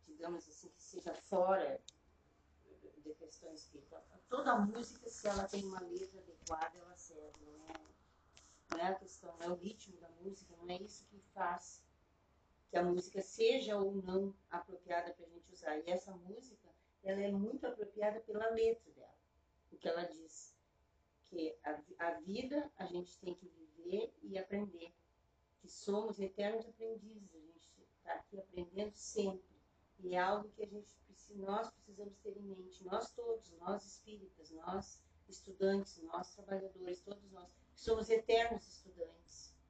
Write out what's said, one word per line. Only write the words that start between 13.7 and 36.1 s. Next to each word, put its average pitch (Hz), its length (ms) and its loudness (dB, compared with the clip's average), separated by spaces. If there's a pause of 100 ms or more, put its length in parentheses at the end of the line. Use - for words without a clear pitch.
ou 196 260 4
não 190 320 2 (140)
apropriada 175 640 -2
pra 170 120 -14
gente 170 260 -18
usar. 156 280 -2
E 165 100 -4
essa 185 260 0
música, 214 540 -14 (340)
ela 196 160 2
é 202 120 2
muito 214 340 2
apropriada 208 560 0
pela 220 300 0
letra 226 420 4
dela, - 240 -20 (540)
o - 60 -18
que - 100 -2
ela 170 160 2
diz, - 520 -12 (720)
que 160 340 0
a 151 100 0
vi-, - 240 -10
a 170 220 2
vida 254 580 0
a 190 80 -4
gente 180 340 -6
tem 180 140 -6
que 180 140 -12
viver 175 720 -4
e 190 160 -4
aprender, 190 560 -4 (680)
que 180 60 -18
somos 208 520 0
eternos 208 480 0
aprendizes, 214 680 -8
a 160 60 -18
gente 165 300 -20 (340)
tá 170 100 -4
aqui 175 260 -8
aprendendo 185 560 -4
sempre. 196 540 -2 (520)
E 180 140 0
é 180 40 8
algo 208 300 4
que 214 140 -6
a 202 40 -4
gente 202 280 -10 (120)
preci-, - 280 -18
nós 196 360 0
precisamos 202 480 -12
ter 202 180 -8
em 208 40 -10
mente, 185 420 -10
nós 185 300 0
todos, 226 400 -4
nós 180 320 -2
espíritas, 190 680 -16
nós 180 520 -4 (240)
estudantes, 196 760 2
nós 170 320 -6